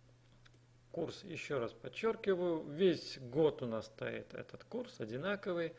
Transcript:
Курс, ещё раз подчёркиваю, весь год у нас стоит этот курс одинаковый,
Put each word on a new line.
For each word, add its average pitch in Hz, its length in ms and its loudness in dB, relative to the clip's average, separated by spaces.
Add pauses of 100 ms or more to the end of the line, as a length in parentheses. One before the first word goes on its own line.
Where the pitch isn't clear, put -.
(920)
Курс, 160 320 -4
ещё 147 340 -4
раз 113 140 0
подчёркиваю, 180 960 0
весь 165 480 4
год 135 440 4
у 123 40 0
нас 110 200 -2
стоит 113 460 -6
этот - 320 -10
курс - 360 -6
одинаковый, 170 800 -2